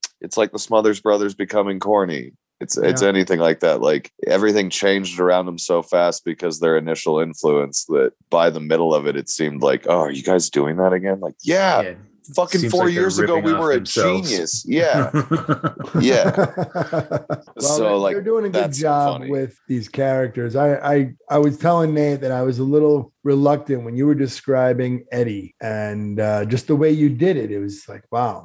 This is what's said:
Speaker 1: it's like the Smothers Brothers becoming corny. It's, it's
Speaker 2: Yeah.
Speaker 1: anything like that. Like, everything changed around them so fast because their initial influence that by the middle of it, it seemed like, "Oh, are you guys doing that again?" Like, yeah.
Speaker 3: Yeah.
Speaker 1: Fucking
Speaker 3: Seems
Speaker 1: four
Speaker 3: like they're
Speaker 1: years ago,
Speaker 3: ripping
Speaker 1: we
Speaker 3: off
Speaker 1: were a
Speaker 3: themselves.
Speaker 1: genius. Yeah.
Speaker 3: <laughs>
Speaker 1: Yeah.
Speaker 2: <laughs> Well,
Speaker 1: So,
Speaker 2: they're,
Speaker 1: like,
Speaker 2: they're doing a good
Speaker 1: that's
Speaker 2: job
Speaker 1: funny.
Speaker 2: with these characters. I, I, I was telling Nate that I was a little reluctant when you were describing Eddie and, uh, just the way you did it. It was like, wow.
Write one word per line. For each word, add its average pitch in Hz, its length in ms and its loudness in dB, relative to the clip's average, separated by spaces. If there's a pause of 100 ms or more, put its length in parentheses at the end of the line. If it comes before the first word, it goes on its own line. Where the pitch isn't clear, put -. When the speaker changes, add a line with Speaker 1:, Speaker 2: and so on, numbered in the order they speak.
(220)
Speaker 1:
it's - 160 -8
like 107 140 0
the 107 60 -8
Smothers 107 420 0
Brothers 104 340 0
becoming 101 440 -2
corny. 90 540 -2 (280)
It's, - 180 -6
it's 87 240 0
Speaker 2:
Yeah. 98 60 4
Speaker 1:
anything 95 320 2
like 82 200 2
that. 76 220 2
Like, 73 280 0 (160)
everything 101 440 2
changed 95 500 -2
around 90 240 2
them 87 140 -10
so 85 240 0
fast 87 420 0
because 82 360 -6
their 82 180 2
initial 78 420 -2
influence 73 680 -2
that 69 220 2 (180)
by 85 180 4
the 80 100 -2
middle 80 360 0
of 73 120 0
it, 71 100 -2
it 69 120 -8
seemed 73 340 -4
like, 67 240 0
"Oh, 87 120 2
are 78 120 0
you 69 120 -10
guys 90 260 0
doing 73 300 -2
that 92 160 2
again?" 95 260 -2
Like, 82 140 -8 (100)
yeah. 180 380 2
Speaker 3:
Yeah. 90 120 -8 (420)
Speaker 1:
Fucking 180 240 0
Speaker 3:
Seems 117 120 0
Speaker 1:
four 180 120 2
Speaker 3:
like 175 100 2
they're 175 100 0
Speaker 1:
years 190 140 0
ago, 208 180 2
Speaker 3:
ripping 160 100 0
Speaker 1:
we 160 100 2
Speaker 3:
off 160 60 -2
Speaker 1:
were 156 100 2
a 135 40 2
Speaker 3:
themselves. 95 520 0
Speaker 1:
genius. 90 400 -4
Yeah. 143 420 2
Speaker 3:
<laughs> - 880 -2
Speaker 1:
Yeah. 127 300 4
Speaker 2:
<laughs> 185 340 0 (960)
Well, - 0 -
Speaker 1:
So, 139 240 0
Speaker 2:
they're, 104 120 2
Speaker 1:
like, 98 180 0
Speaker 2:
they're 202 80 -4
doing 226 220 0
a 208 40 -2
good 196 160 0
Speaker 1:
that's 139 140 -4
Speaker 2:
job 143 420 0
Speaker 1:
funny. 131 100 -8
Speaker 2:
with 135 360 -4
these 120 220 -4
characters. 131 680 -2
I, 143 200 4
I, 143 360 0 (180)
I 147 80 4
was 147 200 2
telling 165 360 2
Nate 147 260 0
that 131 100 -2
I 127 120 -2
was 127 160 0
a 131 60 -2
little 147 480 2 (120)
reluctant 139 600 2
when 117 120 -8
you 135 100 2
were 147 80 4
describing 127 960 0
Eddie 110 500 -4
and, 104 600 -4
uh, 107 240 0
just 117 240 -2
the 156 80 4
way 156 140 4
you 151 180 4
did 151 280 0
it. 110 140 -4
It 101 80 -6
was 101 300 -10
like, 104 240 -18
wow. 117 320 -4